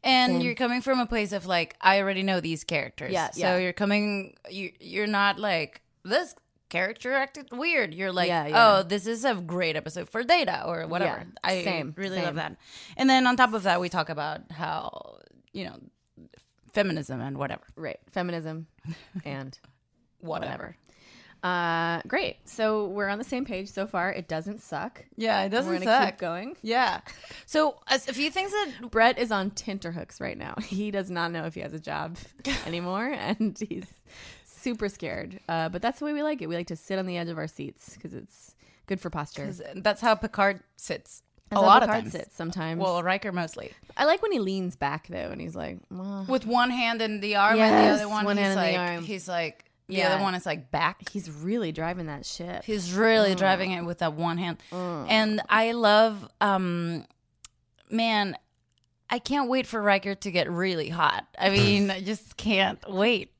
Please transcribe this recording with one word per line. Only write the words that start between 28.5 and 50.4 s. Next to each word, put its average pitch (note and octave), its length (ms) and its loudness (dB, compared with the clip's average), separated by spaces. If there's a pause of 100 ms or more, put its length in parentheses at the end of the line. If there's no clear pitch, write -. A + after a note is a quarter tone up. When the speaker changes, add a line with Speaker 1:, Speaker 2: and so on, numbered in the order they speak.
Speaker 1:
that G4 220 -2 (180)
Speaker 2:
Brett A3+ 280 6
is A#3 120 0
on G3 220 0
tenterhooks - 680 -8
right - 180 -6
now. - 200 -10
<laughs> G#3+ 40 -6
He G#3 280 -4
does G3 200 -4
not E3+ 220 -2
know D#3+ 120 -4
if D#3+ 100 -8
he - 60 -10
has - 140 -8
a D#3 60 -8
job D#3 360 -8 (260)
<laughs> C#4 240 -4
anymore, F3+ 420 -4
and A3 480 -2 (120)
he's - 180 -8 (840)
super A3 160 -4
scared. F#3 600 -8
Uh, E3 200 -2
but F3+ 140 -6
that's A#3+ 180 -2
the D4 40 -6
way D4 80 -2
we D4 100 -2
like D4+ 200 -2
it. D#3+ 60 -8
We E3+ 80 -4
like F3 120 -6
to E3 80 -6
sit F#3+ 220 -6
on F#3 80 -4
the F3+ 100 -6
edge E3+ 120 -4
of E3 100 -8
our D#3 100 -6
seats - 520 -14
'cause - 140 -14
it's - 400 -16 (320)
good F#3+ 140 -4
for E3+ 100 -8
posture. D3+ 360 -8
Speaker 1:
'Cause F3 160 -10 (140)
that's G#3 240 0
how A3+ 140 4
Picard G3+ 460 0 (160)
sits. - 460 -10 (280)
Speaker 2:
That's G#3 100 4
Speaker 1:
A F#3+ 40 8
Speaker 2:
how - 40 10
Speaker 1:
lot A3+ 140 12
of A3 60 2
Speaker 2:
Picard A3 160 2
Speaker 1:
times. A3 80 -8
Speaker 2:
sits - 240 -10
sometimes. E3 460 -4
Speaker 1:
Well, F3 200 2
Riker F#3+ 300 -2
mostly. F3 400 -6 (240)
Speaker 2:
I C4 80 4
like E4+ 180 6
when G#4+ 100 0
he D4+ 60 2
leans F#3+ 380 -2
back, C#3+ 320 -4
though, F#2 240 -6
and - 80 -10
he's D#3+ 160 -10
like, - 220 -8 (100)
"Mwah." F#3+ 400 -8
Speaker 1:
With C4 180 0
one A#3+ 240 4
hand A#3 300 0
in G#3+ 200 -2
the G#3 160 0
arm G#3+ 220 6
and A3 160 8
the G#3+ 80 8
Speaker 2:
Yes, - 180 6
Speaker 1:
other G#3 80 -2
one, G#3 180 0
Speaker 2:
one G3+ 100 2
Speaker 1:
he's G3+ 100 4
Speaker 2:
hand G3 120 4
in F3+ 140 2
the F3+ 60 2
Speaker 1:
like, F3 120 0
Speaker 2:
arm. E3+ 140 -6
Speaker 1:
he's F3+ 240 -8
like, E3+ 360 -4 (240)
the F#3 80 -8
Speaker 2:
Yeah. F#3+ 180 4
Speaker 1:
other G3 80 0
one F#3+ 120 2
is, F3+ 100 -6